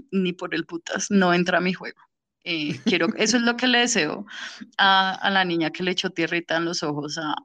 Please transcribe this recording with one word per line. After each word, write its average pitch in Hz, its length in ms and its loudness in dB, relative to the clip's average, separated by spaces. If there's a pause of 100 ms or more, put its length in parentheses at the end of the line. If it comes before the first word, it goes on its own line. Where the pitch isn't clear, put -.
(120)
ni 185 220 0
por 175 220 -8
el 165 100 -2
putas, - 460 -8
no 185 220 6
entra 175 260 2
a - 20 2
mi 180 120 0
juego". - 240 -14 (520)
Eh, 151 360 -4
quiero, 170 220 2 (100)
eso 220 200 2
es 240 60 2
lo 240 140 0
que 254 100 0
le 247 120 4
deseo 208 460 0 (520)
a, 190 360 4
a - 180 -2
la 190 120 4
niña 170 280 0
que 180 120 -8
le 185 80 0
echó 185 200 -4
tierrita 170 460 -2
en 165 80 0
los 170 160 -4
ojos 147 360 -6
a, 156 280 -4